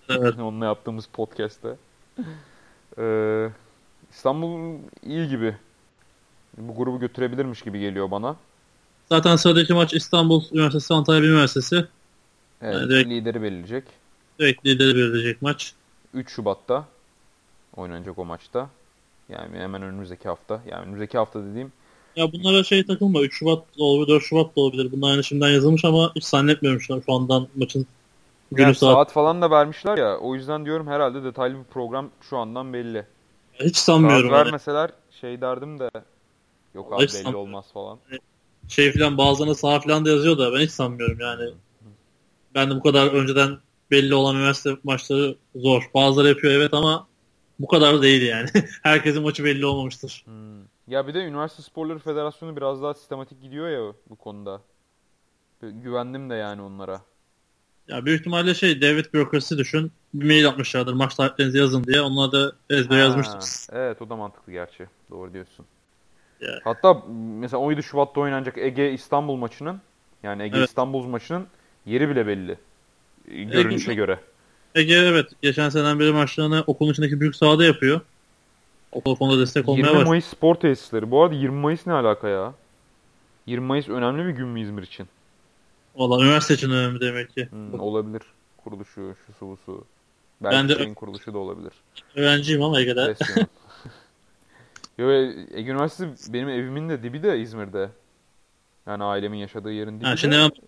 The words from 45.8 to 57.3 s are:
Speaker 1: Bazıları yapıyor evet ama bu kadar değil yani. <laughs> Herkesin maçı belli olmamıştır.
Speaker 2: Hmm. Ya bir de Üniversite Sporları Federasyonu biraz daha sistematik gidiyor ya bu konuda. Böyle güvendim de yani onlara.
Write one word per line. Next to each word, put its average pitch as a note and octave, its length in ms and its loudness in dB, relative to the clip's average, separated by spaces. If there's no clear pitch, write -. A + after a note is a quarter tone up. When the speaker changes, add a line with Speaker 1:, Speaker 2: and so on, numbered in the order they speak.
Speaker 1:
Bazıları C#3 340 6
yapıyor C#3+ 260 4
evet D3 200 2
ama D#3 340 0
bu C#3 80 -8
kadar D3+ 340 6
değil C3+ 200 6
yani. A#2 280 -2
<laughs> - 180 -20
Herkesin D3+ 400 2
maçı D3 200 -4
belli C#3+ 220 0
olmamıştır. C#3 600 -6
Speaker 2:
Hmm. G#2+ 360 -20
Ya C3 200 -4
bir D3 60 -12
de F3 60 -4
Üniversite D#3 440 -10
Sporları D#3+ 360 -10
Federasyonu D3+ 580 -8
biraz C3+ 240 -6
daha D3 120 -6
sistematik C3+ 480 -16
gidiyor C#3+ 280 -12
ya A2+ 240 -8
bu A2 60 -20
konuda. G2+ 460 -16
Böyle A2 160 -16
güvendim B2 520 -8
de A#2+ 60 -6
yani G#2 260 -8
onlara. G2 400 -12